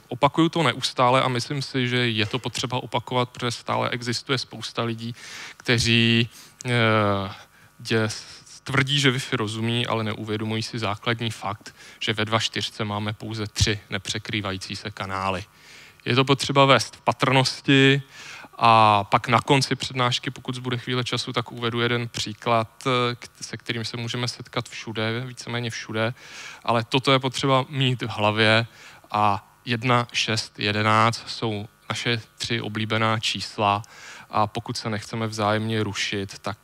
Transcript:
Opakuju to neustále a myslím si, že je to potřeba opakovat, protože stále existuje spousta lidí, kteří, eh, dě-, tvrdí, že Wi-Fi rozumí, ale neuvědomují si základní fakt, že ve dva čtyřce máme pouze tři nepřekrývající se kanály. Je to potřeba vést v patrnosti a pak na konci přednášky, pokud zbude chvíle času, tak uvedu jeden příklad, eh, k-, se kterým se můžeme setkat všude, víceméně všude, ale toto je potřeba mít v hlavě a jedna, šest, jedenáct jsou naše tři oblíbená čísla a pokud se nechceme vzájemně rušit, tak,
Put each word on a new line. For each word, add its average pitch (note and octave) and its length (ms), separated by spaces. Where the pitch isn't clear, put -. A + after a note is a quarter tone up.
Opakuju D#3+ 420
to E3 140
neustále B2+ 580
a C3 60
myslím B2+ 340
si, B2+ 260
že B2 220
je G#2+ 160
to A#2+ 140
potřeba B2 440
opakovat, B2 460
protože A#2+ 220
stále A#2 380
existuje A#2+ 480
spousta - 460
lidí, A#2 320
kteří, A#2 720
eh, B2 40
dě-, A2+ 300
tvrdí, C3 340
že C3+ 120
Wi-Fi C3 240
rozumí, A2+ 520
ale A2 160
neuvědomují A2 600
si - 160
základní A2+ 520
fakt, - 440
že - 140
ve G#2+ 120
dva A2 140
čtyřce - 460
máme G#2 280
pouze A2 340
tři G#2 320
nepřekrývající G2+ 840
se G#2 160
kanály. F#2+ 520
Je A#2+ 100
to C3+ 100
potřeba C#3 400
vést C3 300
v - 60
patrnosti C3+ 1000
a A2 460
pak A2+ 240
na A2+ 140
konci C#3 340
přednášky, B2+ 560
pokud B2+ 240
zbude B2+ 220
chvíle B2 260
času, A#2+ 300
tak A2+ 180
uvedu A#2+ 280
jeden A#2+ 280
příklad, A2+ 800
eh, B2 280
k-, - 140
se - 160
kterým A#2 280
se - 120
můžeme A#2+ 300
setkat - 420
všude, A2+ 560
víceméně A#2+ 440
všude, A2 440
ale A2+ 200
toto C3+ 280
je C3 80
potřeba C3 500
mít B2+ 320
v B2 60
hlavě A2 600
a G#2 400
jedna, A#2+ 480
šest, - 460
jedenáct G#2+ 680
jsou G#2+ 400
naše A2+ 320
tři A2+ 240
oblíbená A2 580
čísla G2+ 600
a G#2+ 120
pokud - 300
se - 120
nechceme A2 380
vzájemně G#2+ 560
rušit, G2 560
tak, G2+ 240